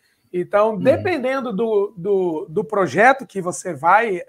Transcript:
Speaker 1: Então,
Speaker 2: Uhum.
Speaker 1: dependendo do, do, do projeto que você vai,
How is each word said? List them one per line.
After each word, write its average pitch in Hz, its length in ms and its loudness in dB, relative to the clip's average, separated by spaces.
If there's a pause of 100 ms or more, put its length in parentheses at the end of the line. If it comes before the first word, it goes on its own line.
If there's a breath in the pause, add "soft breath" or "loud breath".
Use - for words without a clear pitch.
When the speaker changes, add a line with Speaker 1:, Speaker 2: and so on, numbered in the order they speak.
(320)
Speaker 1:
Então, 202 420 0
Speaker 2:
Uhum. 190 40 -6
Speaker 1:
dependendo 262 720 0
do, 208 440 0
do, 185 520 -2
do 165 140 -4
projeto 208 640 2
que 196 140 -10
você 170 340 -8
vai, 180 540 2